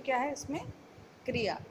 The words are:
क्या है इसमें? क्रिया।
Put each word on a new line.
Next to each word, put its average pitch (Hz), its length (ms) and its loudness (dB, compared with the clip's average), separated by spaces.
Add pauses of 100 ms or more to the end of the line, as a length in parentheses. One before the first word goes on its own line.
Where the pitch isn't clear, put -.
क्या 262 120 4
है 277 160 4
इसमें? 302 400 -4 (540)
क्रिया। 233 340 2 (100)